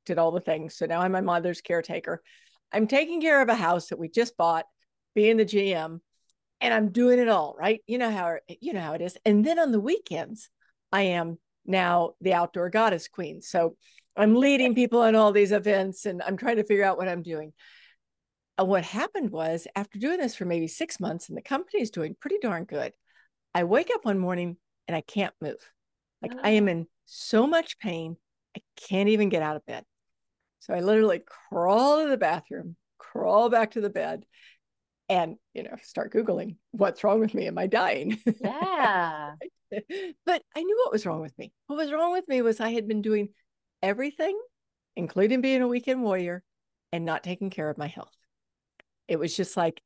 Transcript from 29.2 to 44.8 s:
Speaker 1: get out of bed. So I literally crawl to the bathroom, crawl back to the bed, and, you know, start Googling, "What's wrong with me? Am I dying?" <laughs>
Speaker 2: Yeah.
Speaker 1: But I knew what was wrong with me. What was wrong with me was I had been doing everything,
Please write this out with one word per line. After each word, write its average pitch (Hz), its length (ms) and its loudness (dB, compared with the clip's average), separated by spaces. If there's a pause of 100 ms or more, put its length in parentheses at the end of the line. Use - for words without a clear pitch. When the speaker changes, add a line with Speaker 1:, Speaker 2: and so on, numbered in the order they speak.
Speaker 1:
get 165 120 0
out 151 140 -4
of - 100 -12
bed. - 200 -12 (760)
So - 140 -6
I 180 80 -2
literally 208 440 4
crawl 233 800 2
to 294 60 -2
the 262 80 0
bathroom, 175 580 -4 (220)
crawl 220 520 2
back 226 220 2
to 226 100 -6
the 202 80 -2
bed, 165 360 -6 (800)
and, 170 300 0 (160)
you - 100 -10
know, - 180 -14
start - 300 -10
Googling, 214 460 -2 (140)
"What's 202 340 -2
wrong 208 160 4
with 220 120 0
me? 190 140 -4
Am 170 100 -6
I 180 100 -2
dying?" 190 580 0
<laughs> 226 160 -2
Speaker 2:
Yeah. 202 920 -2 (920)
Speaker 1:
But 339 180 0 (140)
I 320 60 -6
knew 403 200 0
what - 80 -2
was 214 140 -2
wrong 160 160 -4
with - 160 -14
me. - 160 -16 (140)
What 285 100 -6
was 302 140 -4
wrong 330 200 0
with 359 160 -4
me 262 140 0
was 226 180 2
I 226 120 -2
had 233 160 -4
been 214 140 -2
doing 208 280 0 (520)
everything, 285 560 -2 (600)